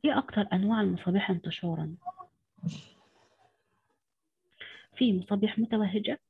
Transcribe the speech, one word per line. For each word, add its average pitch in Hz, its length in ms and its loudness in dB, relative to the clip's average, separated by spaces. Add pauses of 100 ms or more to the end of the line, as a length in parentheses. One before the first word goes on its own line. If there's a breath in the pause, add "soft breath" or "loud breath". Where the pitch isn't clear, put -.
إيه 302 120 4
أكتر 208 360 0
أنواع 208 280 2
المصابيح 185 480 0
انتشارًا؟ 165 680 -4 (3000 loud breath)
في 214 240 4
مصابيح 208 400 0
متوهجة 214 600 0 (100)